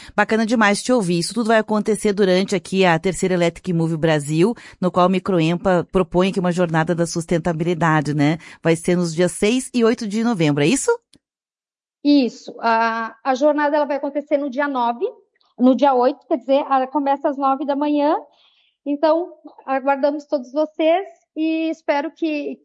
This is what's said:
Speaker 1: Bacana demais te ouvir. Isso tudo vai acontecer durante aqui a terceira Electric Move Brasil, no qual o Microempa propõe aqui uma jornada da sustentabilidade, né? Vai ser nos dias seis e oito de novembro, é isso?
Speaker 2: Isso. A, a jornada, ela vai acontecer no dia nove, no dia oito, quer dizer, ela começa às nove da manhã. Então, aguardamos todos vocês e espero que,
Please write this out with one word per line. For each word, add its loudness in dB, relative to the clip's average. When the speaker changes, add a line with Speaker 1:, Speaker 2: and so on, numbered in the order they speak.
Speaker 1:
Bacana 0
demais 2
te 0
ouvir. 2
Isso -4
tudo -2
vai 4
acontecer 0
durante 2
aqui 0
a 4
terceira -2
Electric -2
Move 0
Brasil, 0
no 0
qual 2
o 2
Microempa 0
propõe 0
aqui -4
uma -2
jornada 0
da -2
sustentabilidade, -2
né? 2
Vai 2
ser 0
nos -2
dias 0
seis -2
e 0
oito 0
de -4
novembro, 0
é 4
isso? 0
Speaker 2:
Isso. 2
A, -2
a 0
jornada, 2
ela 0
vai -4
acontecer -4
no -2
dia -4
nove, -4
no 4
dia 2
oito, 0
quer 0
dizer, 0
ela 0
começa -2
às -4
nove 0
da -2
manhã. 0
Então, 0
aguardamos -2
todos -6
vocês 0
e -2
espero -4
que, -6